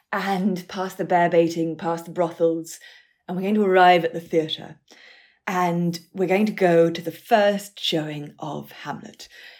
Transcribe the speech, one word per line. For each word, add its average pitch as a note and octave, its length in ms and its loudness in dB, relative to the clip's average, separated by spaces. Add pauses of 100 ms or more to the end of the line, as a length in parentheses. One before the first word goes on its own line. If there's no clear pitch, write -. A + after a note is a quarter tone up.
(120)
and F#3+ 540 -2
past F#3+ 320 -8
the F#3 60 -4
bear F3 240 2
baiting, E3 480 2
past E3+ 300 -6
the F3 40 -14
brothels, E3 680 -2 (460)
and F#3 100 -8
we're F3+ 60 -4
going G3+ 140 0
to G#3+ 80 2
arrive F3+ 420 6
at - 80 -6
the E3 80 -6
theatre. D#3 540 -4 (680)
And F3 540 -2 (140)
we're F#3 120 0
going F#3+ 200 2
to G#3+ 60 -4
go E3+ 360 4
to E3+ 140 -4
the E3 100 -8
first G3+ 680 0
showing D3+ 600 -4
of D3 340 -12
Hamlet. - 560 -14 (320)